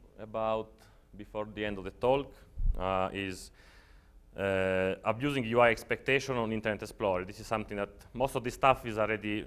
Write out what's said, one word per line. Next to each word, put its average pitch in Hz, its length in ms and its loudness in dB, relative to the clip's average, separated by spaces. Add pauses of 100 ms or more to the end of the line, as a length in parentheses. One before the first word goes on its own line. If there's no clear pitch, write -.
(180)
about 110 520 -2 (460)
before 107 380 -8
the 104 100 -4
end 104 140 -4
of 92 60 -10
the 95 60 -6
talk, 135 420 0 (460)
uh, 92 340 2
is, 95 380 -6 (840)
uh, 95 580 2 (100)
abusing 123 400 0
U 117 160 2
I 120 100 8
expectation 127 640 0
on 110 140 -2
Internet 107 320 -2
Explorer. 95 420 0
This 101 160 -12
is 104 60 -12
something 107 300 -4
that 101 140 -4 (220)
most 131 220 0
of 127 80 -2
this 120 120 -6
stuff 131 320 4
is 110 120 -4
already, 104 480 0